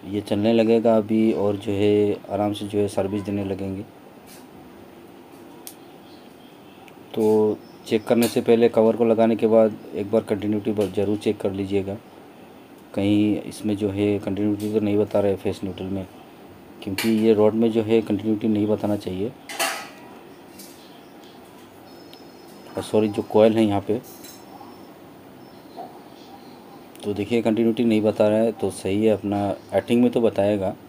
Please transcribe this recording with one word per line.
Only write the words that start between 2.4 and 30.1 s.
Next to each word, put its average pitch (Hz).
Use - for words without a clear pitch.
से 104
जो 101
है 101
service 98
देने 101
लगेंगे। 95
तो 107
चेक 110
करने 117
से 117
पहले, 117
कवर 110
को 117
लगाने 113
के 110
बाद 110
एक 98
बार 110
continuity 107
ब-, 101
ज़रूर 104
चेक 104
कर 101
लीजिएगा। 98
कहीं 104
इसमें 101
जो 101
है 101
continuity 104
तो 110
नहीं 101
बता 104
रहे 98
face -
neutral 95
में, 95
क्योंकि 101
ये 110
rod 107
में 113
जो 113
है 113
continuity 107
नहीं 104
बताना 104
चाहिए। 98
और 95
sorry, 107
जो 104
coil 110
है 110
यहाँ 101
पे, 110
तो 104
देखिए 104
continuity 113
नहीं 110
बता 107
रहा 107
है, 113
तो 101
सही 98
है 110
अपना। 101
अर्थिंग 117
में 123